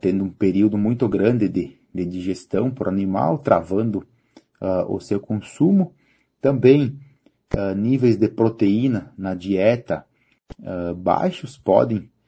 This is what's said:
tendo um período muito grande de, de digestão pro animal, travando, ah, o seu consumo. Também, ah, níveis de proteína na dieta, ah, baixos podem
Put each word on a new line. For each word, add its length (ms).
tendo 240
um 60
período 480
muito 320
grande 400
de, 280
de 120
digestão 680
pro 180
animal, 500
travando, 680
ah, 260
o 140
seu 180
consumo. 720
Também, 580
ah, 160
níveis 420
de 140
proteína 880
na 160
dieta, 720
ah, 320
baixos 600
podem 520